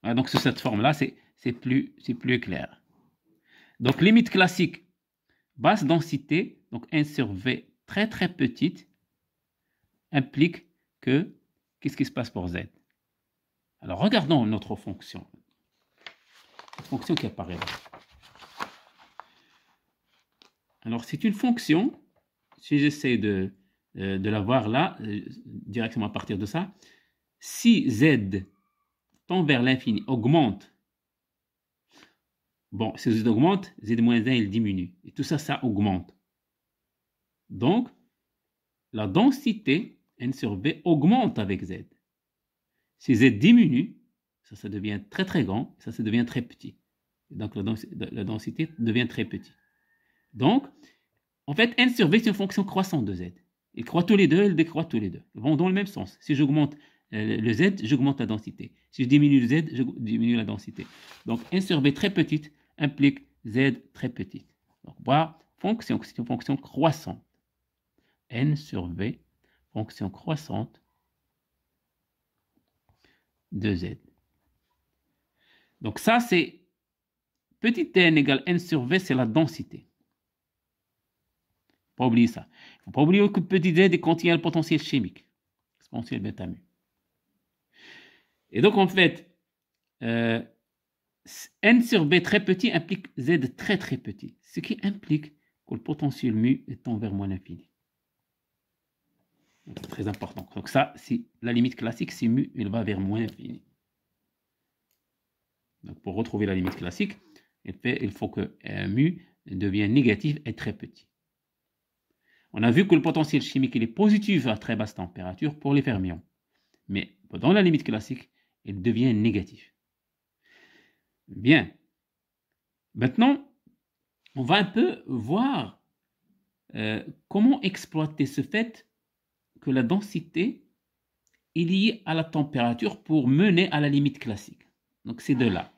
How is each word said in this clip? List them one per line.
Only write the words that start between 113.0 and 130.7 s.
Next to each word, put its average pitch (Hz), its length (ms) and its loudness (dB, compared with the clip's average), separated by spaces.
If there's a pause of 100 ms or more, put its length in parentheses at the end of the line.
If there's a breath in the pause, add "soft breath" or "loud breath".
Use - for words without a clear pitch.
potentiel 151 400 0
chimique, 131 340 -2
il 113 80 2
est 117 40 -2
positif 202 600 2
à 107 100 -2
très - 180 -6
basse 104 200 -6
température 92 640 -8
pour 139 140 -2
les 143 80 4
fermions. 95 400 -4 (640)
Mais 98 300 -6 (140)
dans 117 200 0
la 202 100 6
limite 160 220 4
classique, 110 460 -8 (340)
il 101 180 -10
devient 117 320 2
négatif. 104 600 -2 (1500 soft breath)
Bien. 107 440 4 (1200)
Maintenant, 240 560 2 (840)
on 135 80 -4
va 160 140 2
un 202 80 2
peu 233 420 0
voir, 135 720 -4 (960)
euh, 110 280 -4 (240)
comment 240 340 4
exploiter 156 640 -2
ce 139 160 -4
fait 226 460 -4 (720)
que - 120 -4
la 131 120 2
densité 175 840 -2 (880)